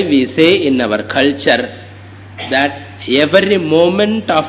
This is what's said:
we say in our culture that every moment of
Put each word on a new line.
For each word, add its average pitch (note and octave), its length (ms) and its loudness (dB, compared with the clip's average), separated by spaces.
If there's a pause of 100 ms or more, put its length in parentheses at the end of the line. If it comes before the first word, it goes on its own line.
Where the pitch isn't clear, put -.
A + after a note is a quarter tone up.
(140)
we C3 140 2
say D#3 240 2 (140)
in C3 140 0
our G#2 240 -2
culture C3+ 600 0 (880)
that C3+ 240 0 (320)
every E3+ 520 2
moment F#3 720 0
of D#3 180 0